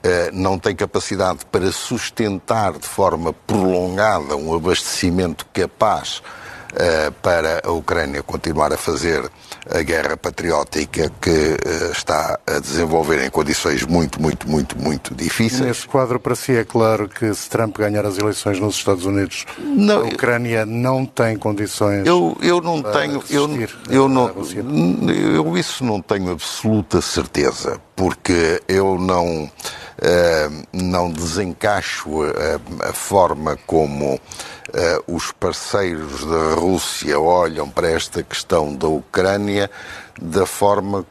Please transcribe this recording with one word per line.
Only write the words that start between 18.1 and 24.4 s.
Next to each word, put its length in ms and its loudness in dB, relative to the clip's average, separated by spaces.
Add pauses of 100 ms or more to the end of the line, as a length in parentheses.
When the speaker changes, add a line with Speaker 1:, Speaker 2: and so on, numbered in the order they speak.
Speaker 2:
eleições 400 0
nos 160 0
Estados 320 0
Unidos, 400 -2 (100)
Speaker 1:
Não, 440 4
Speaker 2:
a 40 0
Ucrânia 640 2
não 400 0
tem 320 2
condições 680 0
Speaker 1:
eu, 360 4
eu 180 4
não 220 -2
Speaker 2:
para 180 0
Speaker 1:
tenho, 300 -2
eu, 160 2
Speaker 2:
resistir 320 -4 (100)
Speaker 1:
eu 200 6
não, 180 4
Speaker 2:
à 60 0
Rússia? 280 -6 (760)